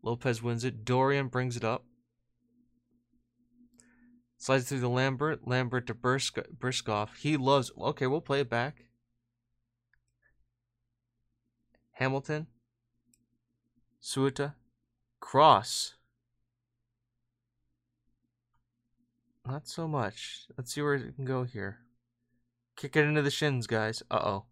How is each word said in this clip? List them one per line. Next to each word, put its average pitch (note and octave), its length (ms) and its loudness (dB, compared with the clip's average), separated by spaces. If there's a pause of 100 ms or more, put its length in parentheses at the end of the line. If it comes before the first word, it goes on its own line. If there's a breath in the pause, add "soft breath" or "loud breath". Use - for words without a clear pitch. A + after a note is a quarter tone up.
Lopez A#2+ 400 -2
wins A#2 220 -2
it. B2 220 -4
Dorian C3+ 420 4
brings B2 300 -2
it A#2 60 -6
up. A2+ 220 -2 (2500 soft breath)
Slides C3 320 0
through C3+ 120 -2
to B2 60 0
Lambert. C3 600 0
Lambert B2 400 0
to A#2+ 60 -4
Brisk-, B2+ 460 0 (180)
Briskov. A2 600 -2
He D3+ 200 0
loves, C3+ 400 4
okay, C3 300 -2
we'll D3 140 0
play C#3 180 0
it C#3 100 -2
back. A#2+ 360 -2 (3000 soft breath)
Hamilton. C#3 540 -4 (1500)
Suita. C#3 520 -2 (680)
Cross. C3 760 6 (3500)
Not C#3+ 200 -8
so E3 200 -6
much. C3 540 -4 (160)
Let's B2 160 -8
see D3 80 -4
where D3 140 2
it B2+ 200 -6
can C3+ 100 -6
go B2+ 200 0
here. G2 340 -8 (960)
Kick - 220 -4
it D3+ 80 6
into D3+ 160 2
the C#3 100 2
shins, C3 360 0
guys. A2 440 -2
Uh-oh. G2 400 0